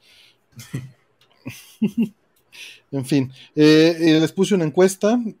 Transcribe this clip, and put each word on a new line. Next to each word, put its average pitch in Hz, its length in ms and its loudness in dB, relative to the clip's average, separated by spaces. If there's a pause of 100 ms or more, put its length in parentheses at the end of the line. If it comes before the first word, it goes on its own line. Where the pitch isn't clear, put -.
(560)
<laughs> - 1600 -12 (800)
en 139 140 -8
fin, 131 260 -2 (240)
eh, 156 460 4
eh, 160 180 2
les 160 140 -2
puse 190 220 -2
una 175 100 -2
encuesta, 190 560 0 (200)